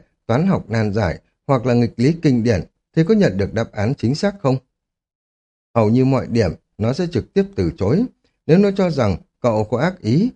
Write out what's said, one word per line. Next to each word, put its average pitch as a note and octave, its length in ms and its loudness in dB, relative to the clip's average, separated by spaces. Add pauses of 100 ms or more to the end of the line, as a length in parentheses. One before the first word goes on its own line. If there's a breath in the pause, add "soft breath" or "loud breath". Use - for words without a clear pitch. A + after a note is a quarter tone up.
(260)
toán C#3+ 220 0
học C#3+ 220 -2
nan G#2+ 240 -2
giải G2 260 -2 (280)
hoặc B2+ 180 0
là B2 80 2
nghịch A#2+ 240 0
lý C#3 240 2
kinh B2 220 0
điển, G#2 200 0 (320)
thì D#3+ 80 4
có E3 100 2
nhận D#3 240 2
được G2 160 -4
đáp A2+ 180 -4
án G#2+ 240 -2
chính A#2+ 200 -2
xác G3+ 260 -4
không?" C3 160 0 (1200)
"Hầu A2 140 2
như B2+ 160 2
mọi C3 220 0
điểm, G#2 240 0 (260)
nó A2+ 160 -2
sẽ - 180 -4
trực - 220 -4
tiếp G3 120 0 (100)
từ F2 220 -2
chối. C#3 280 0 (420)
Nếu D#3 100 4
nó G3+ 140 4
cho G3 180 0
rằng A2+ 280 -2 (220)
cậu G#2+ 240 0
có A#2 140 -4
ác D#3+ 220 -2
ý, D3 360 0